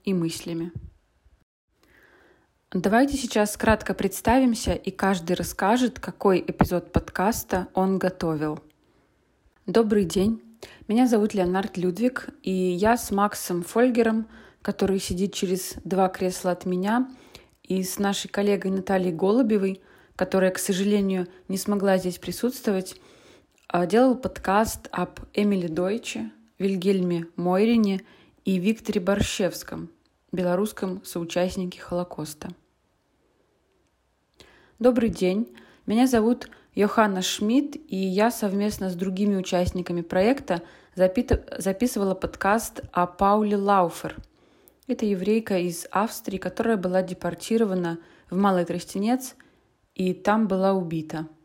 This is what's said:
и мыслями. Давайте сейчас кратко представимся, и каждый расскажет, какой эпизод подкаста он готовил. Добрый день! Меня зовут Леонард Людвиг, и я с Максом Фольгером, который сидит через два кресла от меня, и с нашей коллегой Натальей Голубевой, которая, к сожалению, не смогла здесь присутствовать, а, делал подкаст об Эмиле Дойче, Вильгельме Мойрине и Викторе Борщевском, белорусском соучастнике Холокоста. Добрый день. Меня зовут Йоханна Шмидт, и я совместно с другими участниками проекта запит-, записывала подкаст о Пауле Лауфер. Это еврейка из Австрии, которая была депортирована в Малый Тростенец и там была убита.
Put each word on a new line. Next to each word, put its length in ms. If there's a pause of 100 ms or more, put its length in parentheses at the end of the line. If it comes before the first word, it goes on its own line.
и 120
мыслями. 580 (2000)
Давайте 440
сейчас 400
кратко 380
представимся, 760
и 180
каждый 460
расскажет, 640
какой 400
эпизод 500
подкаста 840
он 240
готовил. 600 (1080)
Добрый 380
день! 380 (460)
Меня 180
зовут 280
Леонард 420
Людвиг, 540 (120)
и 80
я 460
с 160
Максом 500
Фольгером, 640 (360)
который 360
сидит 360
через 400 (100)
два 240
кресла 440
от 120
меня, 440 (540)
и 220
с 140
нашей 300
коллегой 440
Натальей 400
Голубевой, 680 (360)
которая, 340
к 80
сожалению, 720 (180)
не 120
смогла 400
здесь 200
присутствовать, 800 (720)
а, 180
делал 300
подкаст 720
об 300 (140)
Эмиле 340
Дойче, 640 (260)
Вильгельме 760
Мойрине 680 (420)
и 140
Викторе 420
Борщевском, 880 (400)
белорусском 720
соучастнике 760
Холокоста. 680 (2250)
Добрый 300
день. 480 (300)
Меня 200
зовут 440 (260)
Йоханна 440
Шмидт, 540 (140)
и 80
я 340
совместно 600
с 40
другими 400
участниками 680
проекта 600 (320)
запит-, 640
записывала 560
подкаст 680 (100)
о 160
Пауле 480
Лауфер. 600 (720)
Это 180
еврейка 540
из 320
Австрии, 480
которая 380
была 260
депортирована 960 (320)
в 60
Малый 280
Тростенец 680 (640)
и 180
там 320
была 280
убита. 520 (180)